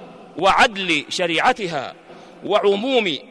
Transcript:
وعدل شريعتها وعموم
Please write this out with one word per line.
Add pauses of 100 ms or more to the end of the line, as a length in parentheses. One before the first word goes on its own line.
(400)
وعدل
شريعتها (520)
وعموم (140)